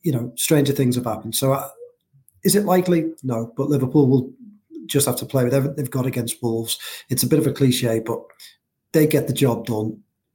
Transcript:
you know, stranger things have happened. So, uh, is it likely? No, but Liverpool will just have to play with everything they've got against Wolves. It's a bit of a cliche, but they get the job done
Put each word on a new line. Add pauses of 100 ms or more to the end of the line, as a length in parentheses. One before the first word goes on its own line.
you
know,
stranger
things
have
happened.
So,
uh, (720)
is
it
likely? (100)
No,
but
Liverpool
will (540)
just
have
to
play
with
everything
they've
got
against
Wolves. (320)
It's
a
bit
of
a
cliche,
but (720)
they
get
the
job
done (340)